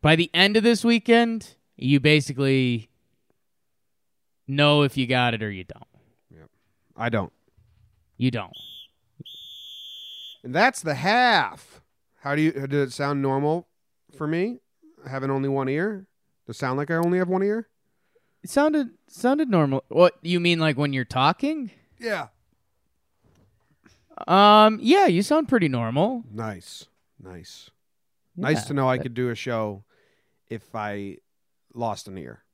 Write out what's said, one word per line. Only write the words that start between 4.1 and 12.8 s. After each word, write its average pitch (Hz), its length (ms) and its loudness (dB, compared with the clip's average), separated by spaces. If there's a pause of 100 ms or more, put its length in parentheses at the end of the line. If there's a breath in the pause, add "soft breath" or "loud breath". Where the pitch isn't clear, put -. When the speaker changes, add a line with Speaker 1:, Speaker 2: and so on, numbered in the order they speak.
Speaker 1:
know 147 340 4
if 139 140 0
you 131 100 0
got 123 260 2
it 110 120 -4
or 107 60 -4
you 92 120 -10
don't. - 240 -20 (460)
Speaker 2:
Yep. 80 180 -20 (460)
I 117 120 -4
don't. 107 240 -2 (840)
Speaker 1:
You 123 160 0
don't. 101 200 -10 (1900)
Speaker 2:
And 123 100 -14
that's 226 300 2
the 156 120 -4
half. 190 880 0 (380)
How 143 140 -4
do 151 80 0
you, 160 80 4
did 139 240 -6
it 139 180 0